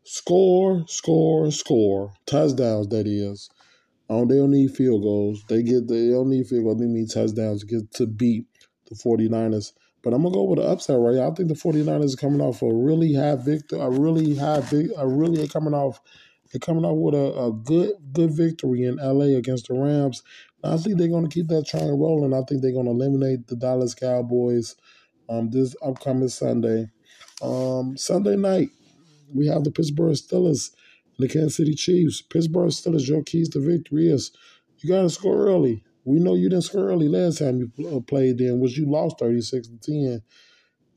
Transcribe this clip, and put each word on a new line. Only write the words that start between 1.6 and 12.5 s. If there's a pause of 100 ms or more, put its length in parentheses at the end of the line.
Touchdowns,
that
is. (580)
Um,
they
don't
need
field
goals.
They
get,
they
don't
need
field
goals.
They
need
touchdowns
to
get,
to
beat (420)
the
forty-niners. (300)
But
I'm
gonna
go
with
the
upset
right
here.
I
think
the
forty-niners
are
coming
off